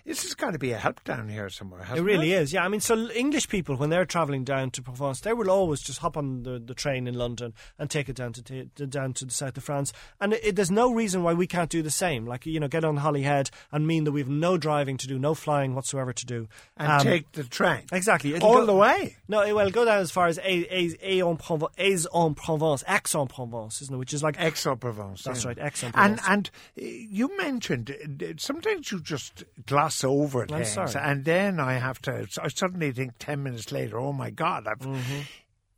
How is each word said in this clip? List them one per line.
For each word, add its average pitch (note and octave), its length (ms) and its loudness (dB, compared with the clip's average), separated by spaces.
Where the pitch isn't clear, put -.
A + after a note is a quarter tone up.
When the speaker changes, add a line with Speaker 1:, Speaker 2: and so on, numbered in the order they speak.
Speaker 1:
this - 200 -6
has F#4 100 -8
gotta G3+ 240 -4
be B2 140 -2
a A2 40 -4
help - 280 -2
down A2+ 240 -6
here G#2 200 -8
somewhere, F#2 340 -14
Speaker 2:
It - 20 -14
Speaker 1:
hasn't D3 200 -2
Speaker 2:
really F3+ 280 4
Speaker 1:
it? F#3 100 4
Speaker 2:
is, C#3 100 -2
yeah. F3 120 2
I F#3 40 0
mean, G#3 120 -2
so A3 300 2
English C4 380 0
people, D3 280 -2
when D3 140 0
they're F3+ 140 4
travelling C#3+ 380 0
down C3 300 -2
to C3 100 -8
Provence, B2+ 380 -6
they G#3+ 120 -2
will A3+ 160 0
always F#3 320 4
just - 200 -10
hop E3 160 -2
on C3 260 -4
the, B2 160 -8
the A#2+ 160 -12
train B2+ 320 -2
in B2 80 -4
London A#2+ 400 -4
and D3 100 -6
take C#3 200 -2
it B2 80 -8
down B2 160 -6
to, A#2+ 100 -14
t-, C3 320 -12
to, C#3+ 140 -8
down C3+ 260 -4
to - 100 -10
the B2+ 80 -12
south C3 240 -6
of C3 60 -10
France. C#3+ 300 -2
And G3+ 120 2
it, A3 120 0
it, G#3 120 0
there's F#3+ 160 4
no A#3+ 200 6
reason G3+ 300 2
why E3+ 100 4
we F3 140 4
can't E3+ 240 0
do E3 100 0
the D3+ 120 -2
same. C3+ 340 0
Like, B2 180 -8
you D#3+ 140 -4
know, D3+ 80 0
get D#3+ 180 0
on D#3 120 2
Holyhead C#3+ 540 2
and D3+ 160 0
mean D#3+ 160 2
that D3+ 80 2
we've C#3 180 0
no E3 300 2
driving C#3+ 380 0
to C3 100 -6
do, C3 140 -4
no D3 120 2
flying C#3+ 440 0
whatsoever C3 360 -4
to - 140 -8
do. A#2 220 -6
Speaker 1:
And D3+ 140 0
Speaker 2:
Um, C#3+ 120 8
Speaker 1:
take D#3 300 4
the D3 120 -8
train. D3 480 2
Speaker 2:
Exactly. F3+ 420 4
It'll G3 140 6
Speaker 1:
All A#3 80 10
Speaker 2:
go A3+ 100 6
Speaker 1:
the G3+ 80 6
way. B3+ 400 6
Speaker 2:
No, G3+ 140 4
it G#3 120 2
will G3+ 160 4
go A#3 140 4
down G#3+ 160 6
as E3+ 100 -2
far F3+ 160 4
as E3+ 120 2
A-, - 40 -10
A-, E3+ 240 0
Aix-en-Provence, E3+ 800 0
Aix-en-Provence, E3 1120 2
Aix-en-Provence, A#2+ 920 -2
isn't C3+ 120 -10
it? B2+ 40 -6
Which B2+ 140 -8
is D3 120 -2
like D#3 160 0
Speaker 1:
Aix-en-Provence, A#2 840 -2
Speaker 2:
That's B2 220 -4
Speaker 1:
yeah. B2+ 60 -4
Speaker 2:
right, A#2+ 80 -8
Aix-en-Provence. D3 580 2
Speaker 1:
And - 0 -
and, G3 240 2
uh, - 60 -8
you A#3 520 -4
mentioned, A#3 540 -2
uh, C#3+ 160 -12
d-, E3+ 220 -8
sometimes E4 540 -4
you F#3 80 -4
just - 440 -8
gloss C#3+ 380 2
over C3+ 380 2
Speaker 2:
I'm - 60 -6
Speaker 1:
things, D3+ 240 -2
Speaker 2:
sorry. C3 280 -2
Speaker 1:
and C#3+ 240 0
then F3+ 360 2
I C3 140 2
have B2+ 280 -2
to, A2+ 240 -4
I - 60 -2
suddenly F3 440 -2
think B2 260 -6
ten C#3+ 240 -6
minutes B2 300 -8
later, B2 260 -4
"Oh C#3 140 -4
my B2 180 -6
God, D#3+ 360 -4
I've" G#2+ 140 -4
Speaker 2:
Mm-hmm. C3+ 400 -4